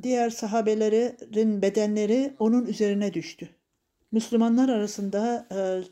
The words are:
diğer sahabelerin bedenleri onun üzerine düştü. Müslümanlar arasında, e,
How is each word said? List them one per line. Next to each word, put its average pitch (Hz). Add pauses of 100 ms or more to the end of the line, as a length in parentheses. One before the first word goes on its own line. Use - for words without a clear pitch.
diğer 247
sahabelerin 220
bedenleri 214
onun 226
üzerine 202
düştü. - (600)
Müslümanlar 233
arasında, 208
e, 196 (320)